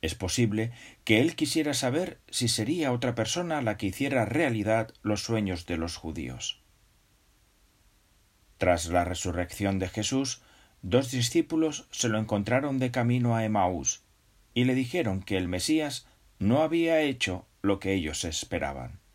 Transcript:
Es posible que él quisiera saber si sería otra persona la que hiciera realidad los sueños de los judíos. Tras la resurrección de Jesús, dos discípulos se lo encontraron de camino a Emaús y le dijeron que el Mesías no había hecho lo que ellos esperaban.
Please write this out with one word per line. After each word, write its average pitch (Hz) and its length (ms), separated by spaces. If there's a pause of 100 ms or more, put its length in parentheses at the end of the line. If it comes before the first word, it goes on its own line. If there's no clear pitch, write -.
Es 82 140
posible 110 560 (320)
que 110 160
él 156 160
quisiera 151 380
saber 143 560
si - 180
sería 131 460
otra 120 220
persona 156 460
la 107 160
que 101 100
hiciera 131 380
realidad 113 760
los 107 220
sueños 98 420
de 87 120
los 82 200
judíos. 71 640 (2000)
Tras 85 300
la 87 160
resurrección 87 760
de 92 120
Jesús, 131 520 (400)
dos 123 300
discípulos 156 800
se - 160
lo 107 100
encontraron 113 600
de 127 120
camino 120 440
a 113 80
Emaús 92 580 (520)
y 123 100
le 127 120
dijeron 120 460
que 95 160
el 92 100
Mesías 139 600 (320)
no 120 240
había 165 380
hecho 123 440 (160)
lo 98 180
que 95 140
ellos 78 300
esperaban. 76 760 (160)